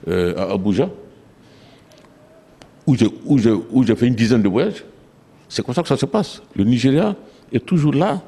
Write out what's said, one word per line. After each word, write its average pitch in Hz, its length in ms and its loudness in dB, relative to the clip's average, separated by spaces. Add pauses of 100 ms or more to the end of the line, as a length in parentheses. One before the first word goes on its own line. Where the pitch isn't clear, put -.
euh, 87 300 0
à 95 160 -4
Abuja, 101 340 0 (2000)
où 139 100 4
j'ai, 107 120 4 (180)
où 143 120 4
j'ai, 113 140 4 (180)
où 131 140 2
j'ai 110 100 2
fait 120 120 0
une 123 80 2
dizaine 113 280 2
de 101 60 2
voyages, 139 360 -2 (640)
c'est - 160 -6
comme 123 100 -8
ça 175 80 -2
que 156 60 -6
ça 139 80 2
se 135 100 -2
passe. - 360 -4 (120)
Le 101 100 0
Nigeria 135 500 2 (380)
est 123 120 -2
toujours 151 300 2
là 175 340 0